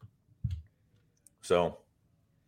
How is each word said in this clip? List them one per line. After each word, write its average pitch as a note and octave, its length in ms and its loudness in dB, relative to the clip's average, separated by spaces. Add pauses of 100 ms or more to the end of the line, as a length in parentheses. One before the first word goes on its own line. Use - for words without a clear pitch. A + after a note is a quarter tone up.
(1400)
so F2 360 2 (720)